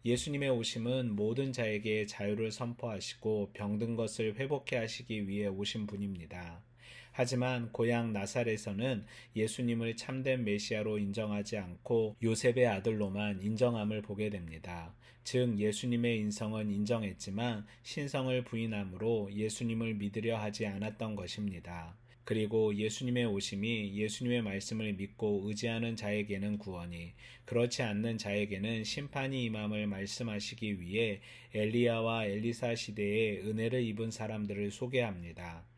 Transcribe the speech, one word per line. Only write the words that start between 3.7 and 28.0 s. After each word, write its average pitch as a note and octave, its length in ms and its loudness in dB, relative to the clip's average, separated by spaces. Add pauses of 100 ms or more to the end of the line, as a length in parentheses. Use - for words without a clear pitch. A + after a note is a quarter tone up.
것을 A2 400 0
회복케 C#3 420 -2
하시기 A2+ 520 -2
위해 G2+ 180 0
오신 G2+ 400 -2
분입니다. F2+ 760 -6 (520)
하지만 B2 600 0
고향 A#2 420 2
나사렛에서는 G#2+ 920 0 (320)
예수님을 A#2 600 2
참된 C3 480 0
메시아로 G#2 540 2
인정하지 G#2 600 0
않고 G#2 640 0
요셉의 A#2+ 440 6
아들로만 G#2 760 2
인정함을 G#2+ 580 2
보게 G#2 300 -2
됩니다. E2+ 640 -8 (280)
즉 B2 360 2
예수님의 A#2 600 2
인성은 G#2+ 520 0
인정했지만 G#2 960 0 (160)
신성을 C3 640 -2
부인함으로 G#2+ 880 0
예수님을 A2+ 640 0
믿으려 G#2+ 440 0
하지 G#2+ 280 -2
않았던 G#2+ 480 -4
것입니다. F2 800 -6 (300)
그리고 G#2+ 500 4
예수님의 A#2+ 520 2
오심이 G2+ 680 0
예수님의 A#2 480 2
말씀을 G#2+ 520 -2
믿고 G2 500 0
의지하는 A2+ 520 0
자에게는 G#2 640 0
구원이, F2 540 -8 (320)
그렇지 A#2+ 380 2
않는 A2+ 340 0